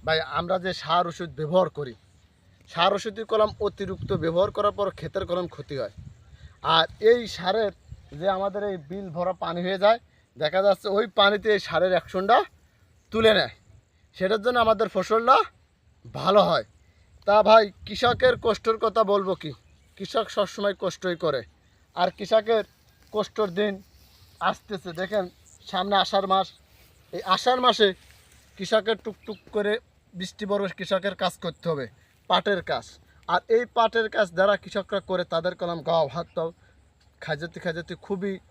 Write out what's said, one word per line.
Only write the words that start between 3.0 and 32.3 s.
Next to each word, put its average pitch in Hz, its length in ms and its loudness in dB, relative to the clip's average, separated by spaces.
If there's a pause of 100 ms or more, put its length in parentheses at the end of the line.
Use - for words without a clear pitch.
কলম 214 260 2 (100)
অতিরিক্ত 196 520 -6
ব্যবহার 175 380 0
করার 208 220 -2
পর 196 180 -4
ক্ষেতের 151 360 -8
কলম 175 200 -4
ক্ষতি 143 320 -12
হয়। 107 120 -8 (720)
আর 160 240 2 (140)
এই 226 260 4
সারের 190 460 -4 (460)
যে 180 100 -2
আমাদের 196 360 -4
এই 196 120 -6
বিল 175 340 -12
ভরা 180 220 -4
পানি 175 300 -8
হয়ে 190 160 -4
যায়, 214 200 4 (400)
দেখা 156 240 0
যাচ্ছে 202 260 2
ওই 202 180 0
পানিতে 208 460 2
এই 202 60 2
সারের 170 320 0
অ্যাকশনটা 196 540 2 (680)
তুলে 220 240 4
নেয়, 139 180 -2 (640)
সেটার 196 260 -2
জন্য 247 160 0
আমাদের 220 300 2
ফসলটা 226 480 4 (800)
ভালো 185 280 4
হয়। 165 220 2 (600)
তা 208 180 6
ভাই, 214 300 8 (140)
কৃষকের 240 560 2
কষ্টের 226 360 0
কথা 220 260 2
বলবো 196 300 0
কি, 151 180 -10 (440)
কৃষক 196 340 -4
সবসময় 202 480 -2
কষ্টই 180 380 -4
করে। 143 260 -2 (520)
আর 180 220 2
কৃষকের 214 480 2 (480)
কষ্টর 208 380 -2
দিন 202 320 -2 (580)
আসতেছে। 185 520 -6
দেখেন, 185 360 -4 (380)
সামনে 196 300 -2
আষাঢ় 196 300 2
মাস, 190 200 2 (680)
এই 175 100 -8
আষাঢ় 247 380 0
মাসে 220 340 4 (600)
কৃষকের 208 480 0
টুকটুক 214 320 -12 (160)
করে 208 260 -2 (360)
বৃষ্টি 185 320 -10
পড়বে, 202 300 -2
কৃষকের 185 380 -4
কাজ 180 220 -2
করতে - 320 -10
হবে, 139 180 -4 (420)
পাটের 185 340 0